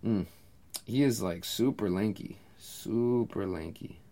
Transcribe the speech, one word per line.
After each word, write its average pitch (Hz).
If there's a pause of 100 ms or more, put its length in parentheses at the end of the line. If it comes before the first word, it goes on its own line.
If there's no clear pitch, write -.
mm, 101 (580)
he 127
is, 120
like, 90
super 113
lanky. 98 (220)
Super 117
lanky. 87 (120)